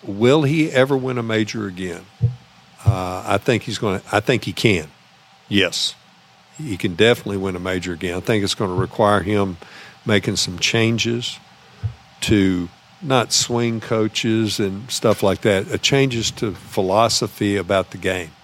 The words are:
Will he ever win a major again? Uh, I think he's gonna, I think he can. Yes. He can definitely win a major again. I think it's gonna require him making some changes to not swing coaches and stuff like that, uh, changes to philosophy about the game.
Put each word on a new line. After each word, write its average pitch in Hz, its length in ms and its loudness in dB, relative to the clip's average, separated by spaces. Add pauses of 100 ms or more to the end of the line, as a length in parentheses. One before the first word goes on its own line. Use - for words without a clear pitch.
Will 120 400 4
he 151 280 2
ever 135 260 4
win 127 200 -4
a 120 60 -2
major 110 440 -2
again? 90 380 -8 (800)
Uh, 92 400 0
I 101 120 0
think 113 260 0
he's 107 140 -8
gonna, 95 240 -2 (100)
I 104 80 4
think 113 240 0
he 98 100 -6
can. 85 360 0 (580)
Yes. 95 480 0 (640)
He 131 200 -8
can 92 180 -4
definitely 107 420 2
win 95 180 -4
a 87 40 -6
major 90 340 -4
again. 85 240 -6
I - 20 -4
think 104 240 0
it's 98 120 -2
gonna 95 200 -4
require 101 460 2
him 98 360 -2 (480)
making 104 300 0
some 90 240 -4
changes 117 800 0 (840)
to 95 480 2 (320)
not 139 300 0
swing 117 480 0
coaches 110 800 0
and 101 320 -4
stuff - 320 0
like 95 180 2
that, 95 300 2
uh, 110 60 -4
changes 131 540 2
to 110 200 -4
philosophy 101 1040 0
about 95 360 0
the 107 60 -14
game. 90 340 -4 (120)